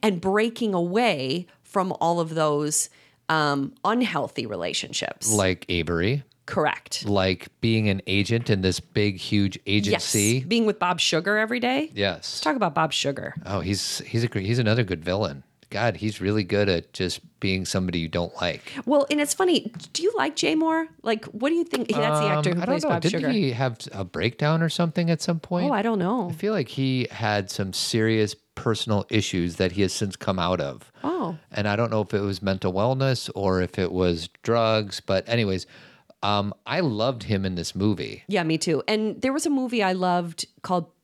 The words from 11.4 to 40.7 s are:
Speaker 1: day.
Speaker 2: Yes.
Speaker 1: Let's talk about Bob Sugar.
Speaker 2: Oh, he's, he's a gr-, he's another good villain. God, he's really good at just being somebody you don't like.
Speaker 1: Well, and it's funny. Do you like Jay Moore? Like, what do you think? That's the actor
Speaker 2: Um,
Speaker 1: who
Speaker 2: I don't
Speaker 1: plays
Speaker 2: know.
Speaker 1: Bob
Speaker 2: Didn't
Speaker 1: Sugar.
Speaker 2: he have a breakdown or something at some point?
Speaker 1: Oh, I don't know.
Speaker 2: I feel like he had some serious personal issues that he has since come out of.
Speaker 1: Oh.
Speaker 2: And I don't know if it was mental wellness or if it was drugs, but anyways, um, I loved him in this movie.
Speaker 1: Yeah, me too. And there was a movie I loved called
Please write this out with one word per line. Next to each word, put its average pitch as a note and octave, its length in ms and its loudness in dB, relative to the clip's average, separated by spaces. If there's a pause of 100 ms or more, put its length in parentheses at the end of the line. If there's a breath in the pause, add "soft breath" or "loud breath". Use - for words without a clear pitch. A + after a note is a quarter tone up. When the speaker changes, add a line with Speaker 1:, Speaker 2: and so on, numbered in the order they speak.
Speaker 1:
day. C4+ 320 -2
Speaker 2:
Yes. G2+ 240 0
Speaker 1:
Let's - 240 -8
talk D#4 160 2
about F3+ 180 0
Bob D#3+ 160 2
Sugar. - 440 -4 (100)
Speaker 2:
Oh, F#2+ 160 -2
he's, F#2+ 380 -2
he's A2+ 260 -2
a - 20 -2
gr-, A2 120 -2
he's A2 200 0
another A2+ 240 2
good E2+ 220 -4
villain. F2+ 380 -2 (260)
God, G#2+ 260 0
he's G#2+ 240 -4
really G#2 240 2
good G2+ 240 2
at E2+ 240 0
just - 300 -4 (180)
being F#2+ 240 0
somebody F2+ 360 -2
you E2 100 -4
don't E2+ 320 -2
like. D#2+ 320 -4 (120)
Speaker 1:
Well, C#4+ 240 4
and D4 120 2
it's D4 120 0
funny. F4+ 380 2 (220)
Do D#4+ 100 -4
you G4+ 140 2
like D4 180 0
Jay - 180 0
Moore? D#4+ 320 2 (160)
Like, A3 260 -2
what A3 200 -4
do E4 80 2
you E4+ 80 2
think? C4+ 240 -4
That's D3+ 320 2
the D3+ 60 2
actor D3+ 240 2
Speaker 2:
Um, F3 80 0
Speaker 1:
who - 40 -2
Speaker 2:
I - 40 -2
don't B3+ 80 0
Speaker 1:
plays D4+ 100 0
Speaker 2:
know. D4+ 60 0
Speaker 1:
Bob E3+ 140 0
Speaker 2:
Didn't G#3 180 0
Speaker 1:
Sugar. C#4 100 0
Speaker 2:
he F#3+ 220 2
have A#2+ 240 -2 (160)
a G2 100 -6
breakdown B2 580 0
or E3+ 60 2
something E3+ 420 0
at E3 120 2
some E3 180 0
point? G3 300 -2
Speaker 1:
Oh, C#4+ 40 2
I G#3 80 0
don't A3+ 180 0
know. F#3+ 300 0
Speaker 2:
I E3 40 -4
feel G3 180 -2
like E3 160 0
he C3 420 0
had G#2 400 0
some F#2+ 220 -4
serious A2 640 2 (200)
personal G#2+ 540 0
issues F2 460 0
that F#2 160 2
he F#2+ 120 0
has F#2 100 0
since G2+ 240 -4
come F#2 220 -2
out F2 200 2
of. C#2 320 -6 (140)
Speaker 1:
Oh. C4 320 -4 (160)
Speaker 2:
And G#2 160 0
I G#2 80 2
don't A#2 120 2
know G#2+ 120 0
if G2 120 -4
it G#2 60 2
was G2 220 -2
mental F#2+ 320 0
wellness C3 600 0
or F#2 280 2
if F2+ 180 -2
it F2+ 140 0
was F2 340 2 (160)
drugs, A2 560 2
but F#2+ 300 0
anyways, G#2 380 0 (540 loud breath)
um, G2+ 320 0 (140)
I D3 140 0
loved A#2 420 0
him F#2+ 220 0
in F#2 100 -2
this E2+ 200 -6
movie. F#2 520 -2
Speaker 1:
Yeah, F#3 160 0
me D#3+ 140 0
too. D#3 320 0
And G#3+ 320 -2
there C4 100 2
was D#4 140 -2
a E4+ 40 0
movie B3+ 320 0
I F#3 120 2
loved F3+ 520 0 (180)
called F3 280 -2 (120)